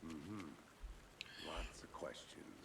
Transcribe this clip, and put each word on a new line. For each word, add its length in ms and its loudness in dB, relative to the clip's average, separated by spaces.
Mm-hmm. 440 2
Lots 360 4
of 100 -6
questions. 720 0